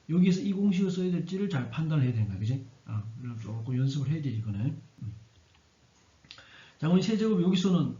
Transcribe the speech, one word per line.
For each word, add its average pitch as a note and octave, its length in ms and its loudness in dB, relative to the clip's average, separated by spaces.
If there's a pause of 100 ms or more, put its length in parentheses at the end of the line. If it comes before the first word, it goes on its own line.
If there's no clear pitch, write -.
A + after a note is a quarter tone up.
(100)
여기에서 F3+ 300 4
이 G3+ 120 0
공식을 F#3+ 380 2
써야 F3+ 220 0
될지를 F#3+ 360 -2
잘 B2 220 -2
판단을 D3+ 340 0
해야 B2 80 2
되는 A2 140 0
거야, F#2+ 140 -4
그지? C3 260 -2 (200)
아, G#2+ 180 -6 (160)
그럼 A#2+ 180 -10
조금 A2+ 400 -6
연습을 C#3 320 0
해야 D#3+ 100 -2
돼, C#3 100 -4
이거는. G#2+ 460 -4 (260)
음. - 120 -10 (1600)
자, D3+ 100 -2
그럼 F3+ 120 6
세제곱 G#3+ 400 2
여기서는, E3+ 600 4